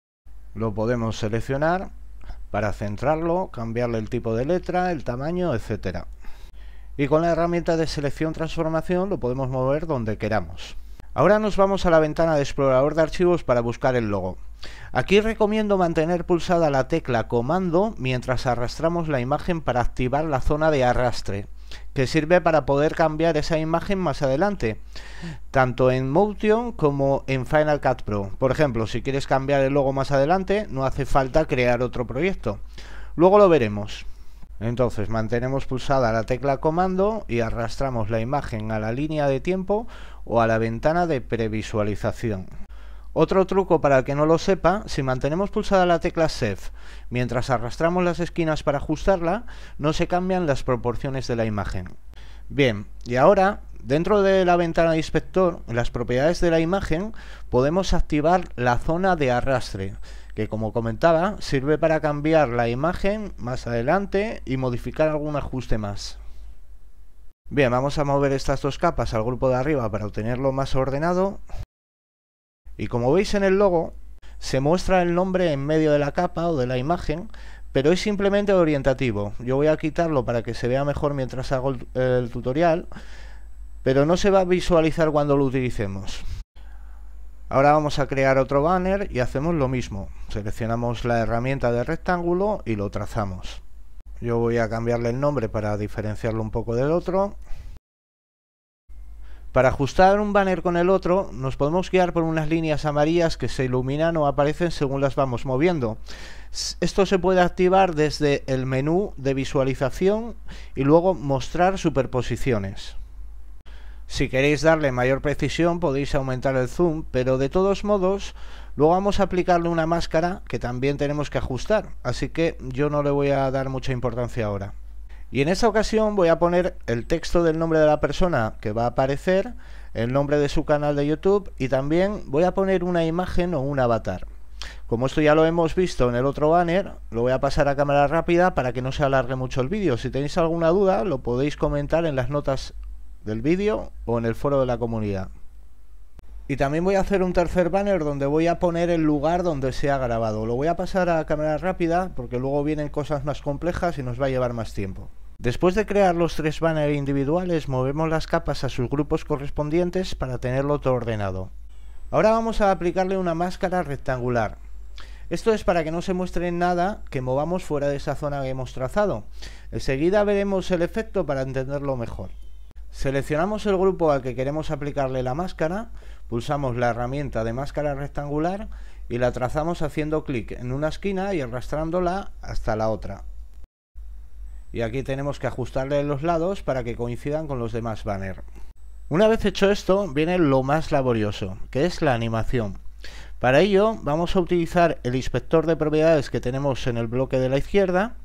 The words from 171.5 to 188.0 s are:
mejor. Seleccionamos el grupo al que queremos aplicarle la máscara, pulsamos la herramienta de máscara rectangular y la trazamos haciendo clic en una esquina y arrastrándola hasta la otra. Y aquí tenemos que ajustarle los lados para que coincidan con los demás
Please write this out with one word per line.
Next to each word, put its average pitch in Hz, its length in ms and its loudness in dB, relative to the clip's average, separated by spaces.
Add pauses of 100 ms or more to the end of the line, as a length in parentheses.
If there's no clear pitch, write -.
mejor. 113 320 -8 (640)
Seleccionamos 151 720 -2
el 196 140 2
grupo 175 340 4
al 139 80 2
que 123 140 -6
queremos 143 360 -2
aplicarle 139 520 -2
la 127 100 -2
máscara, 180 560 -4 (400)
pulsamos 127 480 -2
la 120 140 2
herramienta 123 540 -4
de 113 100 -2
máscara 143 400 -4
rectangular 147 760 -4 (400)
y 117 80 -4
la 123 160 2
trazamos 151 480 -2
haciendo 151 420 -2
clic 123 300 -4
en 123 180 -8
una 147 180 -2
esquina 190 440 -4
y 165 80 -2
arrastrándola 160 920 -4 (100)
hasta 110 340 -2
la 110 140 0
otra. 98 340 -6 (1500)
Y 117 100 -4
aquí 117 200 -4
tenemos 139 380 -4
que 131 80 -2
ajustarle 135 560 -2
los 143 180 -2
lados 170 400 0
para 131 220 -2
que 120 100 -6
coincidan 143 540 -4
con 135 100 -4
los 113 140 -4
demás 117 320 -4